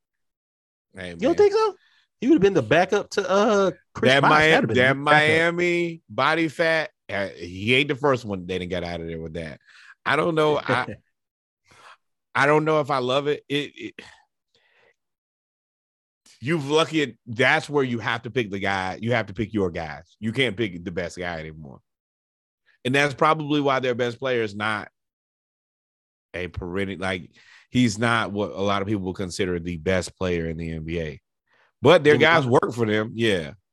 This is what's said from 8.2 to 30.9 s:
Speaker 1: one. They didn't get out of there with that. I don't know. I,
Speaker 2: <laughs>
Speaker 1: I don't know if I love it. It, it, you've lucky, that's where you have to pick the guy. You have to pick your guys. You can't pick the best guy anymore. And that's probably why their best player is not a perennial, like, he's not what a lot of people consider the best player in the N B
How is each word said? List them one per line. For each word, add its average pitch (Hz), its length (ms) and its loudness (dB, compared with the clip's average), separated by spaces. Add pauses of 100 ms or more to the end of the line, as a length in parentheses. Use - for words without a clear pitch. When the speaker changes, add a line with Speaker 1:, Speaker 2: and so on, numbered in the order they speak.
Speaker 1:
one. 95 200 -8
They 92 140 -4
didn't 90 100 -6
get 87 140 -4
out 85 180 -6
of 82 60 -8
there 82 120 -8
with 80 140 -12
that. 80 260 -10 (460)
I 127 120 0
don't 160 180 0
know. 151 240 2
I, 123 280 -4 (140)
Speaker 2:
<laughs> - 40 -20 (1300)
Speaker 1:
I 131 100 2
don't 151 200 4
know 156 160 2
if 139 100 -4
I 135 60 0
love 131 300 -2
it. 147 200 -2
It, 139 280 -4
it, 110 180 -14 (2500)
you've 143 280 -2
lucky, 151 560 0
that's 127 440 2
where 143 140 0
you 120 160 -4
have 117 240 -4
to 120 80 -10
pick 117 200 -2
the 98 80 -6
guy. 95 420 -2
You 117 120 -2
have 110 140 0
to 101 60 -14
pick 107 200 -6
your 95 180 0
guys. 80 480 -10
You 107 120 -6
can't 117 260 -2
pick 87 260 -6
the 92 80 -10
best 85 260 -8
guy 87 220 -8
anymore. 78 400 -16 (1040)
And 123 100 -2
that's 143 200 2
probably 151 480 2
why 135 180 2
their 123 160 -2
best 120 240 -2
player 127 240 -2
is 101 120 -6
not 107 340 -4 (1400)
a 87 140 -8
perennial, 92 520 -6
like, 92 320 -6 (380)
he's 120 280 2
not 113 340 0
what 101 200 -4
a 87 100 -8
lot 101 200 0
of 95 60 -6
people 95 260 -4
consider 90 460 -4
the 85 180 -8
best 90 400 -2
player 87 320 -2
in 80 80 -6
the 82 140 -8
N 80 120 -8
B 82 160 -6